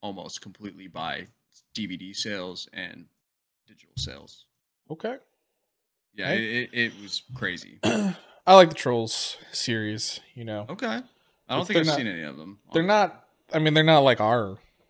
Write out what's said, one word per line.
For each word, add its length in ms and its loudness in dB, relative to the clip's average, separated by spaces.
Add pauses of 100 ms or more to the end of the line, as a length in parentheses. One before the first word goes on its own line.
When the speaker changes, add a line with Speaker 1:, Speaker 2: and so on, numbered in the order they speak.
Speaker 1:
almost 400 -12
completely 460 -18
by 380 -8 (480)
D 120 -6
V 100 -8
D 160 -14
sales 600 -8
and 340 -14 (600)
digital 300 -20
sales. 480 -14 (460)
Speaker 2:
Okay. 260 -8 (1000)
Speaker 1:
Yeah, 140 -8
Speaker 2:
Hey. 160 -2 (180)
Speaker 1:
it, 100 -10
it, 60 -6
it 140 0 (100)
was 200 -10 (120)
crazy. 460 -8
Speaker 2:
<clears throat> 40 -12
I 300 0 (400)
like 140 12
the 80 -6
Trolls 600 -4 (160)
series, 680 -4 (140)
you 100 -14
know. 260 -8
Speaker 1:
Okay. 160 -8 (600)
I 60 -4
don't 60 0
Speaker 2:
It's, 80 -6
Speaker 1:
think 60 -4
Speaker 2:
they're 60 4
Speaker 1:
I've 60 2
Speaker 2:
not, 100 2
Speaker 1:
seen 100 -2
any 160 -6
of 140 -10
them, 220 -16 (140)
Speaker 2:
they're 100 2
Speaker 1:
honestly. 40 0 (300)
Speaker 2:
not, 80 -20 (280)
I 80 0
mean, 140 4
they're 100 6
not 160 8
like 200 6
our, 380 2 (320)